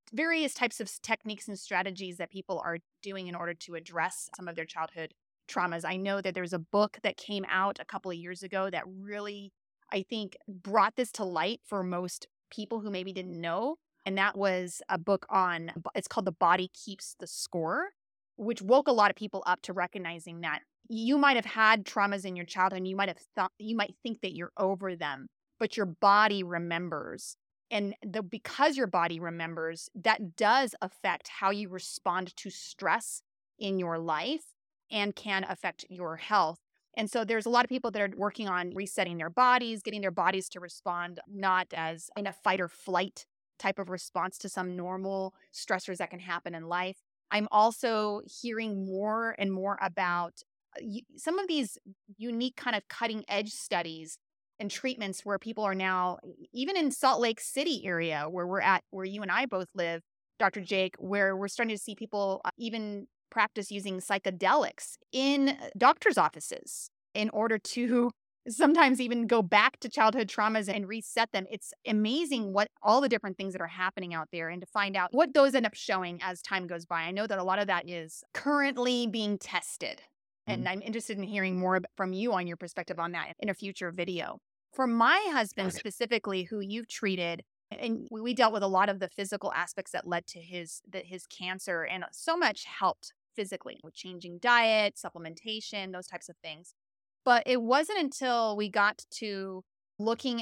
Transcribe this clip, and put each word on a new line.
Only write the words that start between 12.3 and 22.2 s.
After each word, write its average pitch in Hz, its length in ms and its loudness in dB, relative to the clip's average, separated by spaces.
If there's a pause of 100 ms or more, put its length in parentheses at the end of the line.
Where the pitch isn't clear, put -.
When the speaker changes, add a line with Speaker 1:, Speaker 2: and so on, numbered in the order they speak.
Speaker 1:
people 214 300 -8
who 208 100 -6
maybe 185 220 -6
didn't 180 260 -8
know 190 380 -2 (280)
and 190 120 0
that 196 200 2
was 185 500 0
a 175 120 0
book 190 300 2
on, 175 420 2 (240)
it's 190 120 -2
called 208 180 -2
The 185 60 2
Body 185 420 4
Keeps - 460 -14
the 175 80 -14
Score, 190 600 -2 (480)
which 233 240 -4
woke 254 260 6
a 285 40 6
lot 208 180 6
of 190 60 0
people 196 320 -6
up 180 160 0
to 185 100 -8
recognizing 170 680 -6
that 151 180 -4 (280)
you 226 300 2
might 277 180 8
have 226 100 2
had 220 400 4
traumas 202 400 0